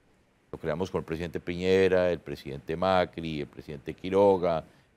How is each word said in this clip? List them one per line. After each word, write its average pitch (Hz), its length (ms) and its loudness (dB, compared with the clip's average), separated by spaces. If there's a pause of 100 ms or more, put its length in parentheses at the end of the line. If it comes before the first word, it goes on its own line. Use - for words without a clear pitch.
(520)
Lo 73 60 -12
creamos 80 340 -4
con 87 80 -4
el 78 60 -6
presidente 82 340 -6
Piñera, 90 720 2
el 80 80 -2
presidente 71 560 -10
Macri, 85 640 -2
el 71 60 -8
presidente - 460 -14
Quiroga, 92 720 2 (320)